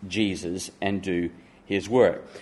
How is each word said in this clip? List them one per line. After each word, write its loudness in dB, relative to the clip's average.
Jesus -2
and -2
do -2
his -2
work. 4